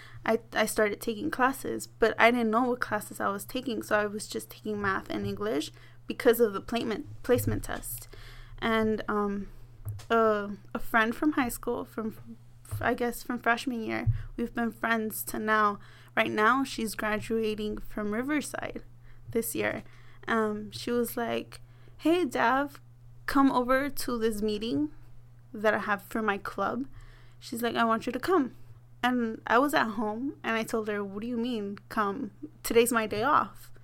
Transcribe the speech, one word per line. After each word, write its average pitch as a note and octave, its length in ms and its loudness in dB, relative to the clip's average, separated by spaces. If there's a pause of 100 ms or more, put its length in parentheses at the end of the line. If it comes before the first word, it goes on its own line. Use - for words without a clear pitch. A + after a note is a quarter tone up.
(240)
I, A3+ 140 2 (140)
I G#3+ 140 2
started G#3 340 2
taking G#3+ 280 -2
classes, B3 600 -2
but - 300 2
I A3+ 120 10
didn't A#3+ 200 2
know A3+ 120 4
what B3 160 0
classes - 400 -4
I G#3 120 0
was G3+ 140 -4
taking, B3 380 -4
so G#3+ 160 2
I G#3 80 2
was G#3 220 -6
just - 220 -8
taking G#3 300 -6
math G3 300 0
and G3+ 160 -2
English G#3 460 -4 (340)
because - 320 6
of A3 140 6
the G3 80 -4
placement, A#3 460 -4 (180)
placement - 400 2
test. - 420 -8 (540)
And, A3 480 2
um, G3+ 400 -2 (600)
a, G#3+ 420 4 (220)
a A3+ 60 -2
friend A3+ 340 2
from D4+ 200 2
high A#3+ 160 2
school, - 360 -4
from, G#3+ 320 -6 (640)
I A#3+ 140 2
guess A#3+ 300 -4
from A#3+ 160 -4
freshman A#3 420 0
year, A3 240 -2 (300)
we've A#3 180 -2
been A#3 160 0
friends A3 540 0
to A#3 160 -4
now. G#3+ 400 4 (360)
Right A3+ 140 4
now, A#3 320 4
she's A3+ 320 -4
graduating G#3+ 840 -2
from G#3 340 -4
Riverside C4+ 680 -2 (500)
this A3+ 240 -2
year. G#3+ 260 -2 (460)
Um, G#3+ 420 0
she - 220 -6
was A#3+ 240 0
like, - 440 -4 (360)
"Hey, E4+ 280 4
Dav, C4 560 2 (460)
come C4+ 240 6
over C4 380 2
to B3 300 -2
this A3 240 0
meeting A3+ 480 0 (600)
that G#3+ 220 2
I G#3+ 40 2
have G3+ 240 -2
for A3+ 200 -2
my G3+ 160 2
club." A#3 480 -2 (540)
She's A#3 220 -8
like, A#3 140 0
"I A#3 80 4
want A3+ 220 2
you A#3+ 60 -4
to B3 80 -2
come." E4 320 4 (500)
And A#3+ 440 2
I A3+ 120 6
was C#4+ 160 4
at B3 160 4
home, A3 440 -2 (100)
and A3+ 120 0
I A3+ 60 0
told A3+ 260 -2
her, G#3 140 -2
"What G3+ 200 -8
do A#3 40 -6
you B3 100 -4
mean, A3 420 -2 (100)
come? G#3 420 -2 (320)
Today's A#3 300 6
my A3+ 140 2
day G#3 180 -2
off. - 460 2 (140)